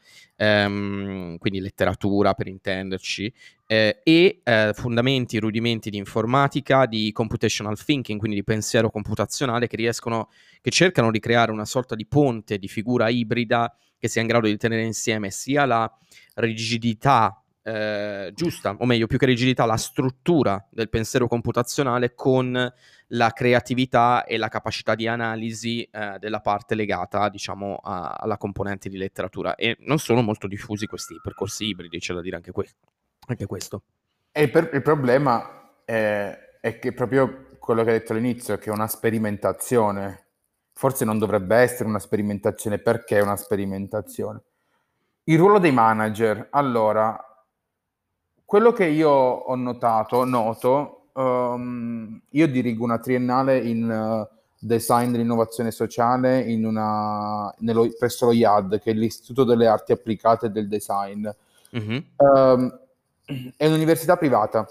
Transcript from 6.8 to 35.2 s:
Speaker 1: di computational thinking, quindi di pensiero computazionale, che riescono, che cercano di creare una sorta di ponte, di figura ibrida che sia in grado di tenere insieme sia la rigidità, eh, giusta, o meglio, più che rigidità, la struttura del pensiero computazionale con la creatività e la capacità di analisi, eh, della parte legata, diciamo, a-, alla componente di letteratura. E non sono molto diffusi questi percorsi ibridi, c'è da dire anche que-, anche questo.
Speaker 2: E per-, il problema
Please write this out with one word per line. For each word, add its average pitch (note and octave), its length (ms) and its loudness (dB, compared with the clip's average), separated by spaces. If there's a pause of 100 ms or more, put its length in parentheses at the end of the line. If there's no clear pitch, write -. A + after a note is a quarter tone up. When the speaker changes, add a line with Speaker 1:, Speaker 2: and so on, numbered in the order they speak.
Speaker 1:
di A2 260 0
computational A2 720 -2
thinking, B2 360 -2
quindi G#2+ 180 -4
di G2+ 80 -4
pensiero A2 460 0
computazionale, A2+ 760 -4
che - 100 -6
riescono, A2+ 520 -4 (320)
che B2+ 100 -6
cercano D#3 400 4
di A2 80 0
creare A#2 320 2
una G#2+ 140 -8
sorta B2 300 -6
di G#2+ 120 -8
ponte, A#2 520 0
di F#2+ 100 -12
figura A2+ 400 0
ibrida A#2 640 0 (240)
che A#2 100 -2
sia - 120 -2
in A2+ 60 2
grado A2+ 200 4
di G#2 100 2
tenere A2+ 260 -2
insieme A2 480 -4
sia C#3 340 -2
la A2+ 260 0 (440)
rigidità, A2+ 1080 0 (200)
eh, G#2 720 -6
giusta, G#2+ 420 -4
o - 80 -2
meglio, A#2 220 4
più B2 120 0
che C3+ 80 2
rigidità, B2+ 380 2
la A2 120 2
struttura B2+ 920 0
del A2 180 -6
pensiero A#2+ 400 0
computazionale A#2+ 840 -2
con B2+ 580 0 (420)
la A#2 160 2
creatività B2 920 2
e A2+ 140 -4
la A2 100 -2
capacità A2 480 -4
di A2 100 -4
analisi, A2+ 800 -6
eh, G#2 340 -8
della G#2+ 220 -6
parte G#2 340 -2
legata, G2+ 540 -2
diciamo, G2 520 -8
a-, F2 380 -8
alla G#2+ 200 -4
componente G2 500 -8
di G2 80 -12
letteratura. F#2 580 -6
E A2+ 260 -2
non C#3+ 180 0
sono A#2+ 240 2
molto G#2+ 260 -4
diffusi G2+ 380 -8
questi - 360 -14
percorsi G2 440 -8
ibridi, F2 340 -8
c'è F2+ 140 -8
da F2 60 -8
dire F2+ 160 -10
anche F2 140 -16
que-, - 240 -8 (540)
anche G#2+ 180 -6
questo. - 360 -12 (500)
Speaker 2:
E D3+ 160 2
per-, E3 240 2
il C3+ 100 0
problema C3+ 1000 0